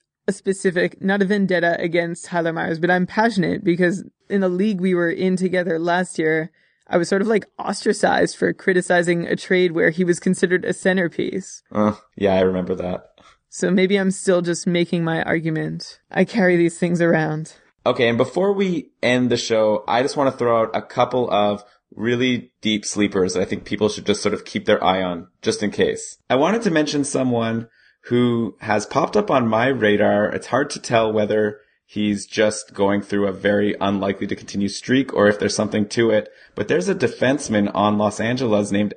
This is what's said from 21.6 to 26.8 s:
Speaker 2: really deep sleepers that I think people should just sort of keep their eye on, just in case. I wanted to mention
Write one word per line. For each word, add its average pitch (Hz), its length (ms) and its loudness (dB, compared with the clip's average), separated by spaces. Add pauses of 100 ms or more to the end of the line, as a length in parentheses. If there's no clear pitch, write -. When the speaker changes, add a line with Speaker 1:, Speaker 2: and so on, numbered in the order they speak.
Speaker 2:
really 120 580 -2 (100)
deep 107 240 -2
sleepers 98 480 0
that 90 80 0
I 98 40 -2
think - 200 -8
people 104 240 0
should - 160 -10
just 101 160 0
sort 101 120 0
of - 120 -8
keep - 200 -8
their 107 180 4
eye 92 180 2
on, 90 260 -6 (140)
just - 220 -4
in 101 80 -2
case. - 460 -2 (120)
I 127 60 2
wanted 180 280 2
to 208 80 0
mention 147 320 0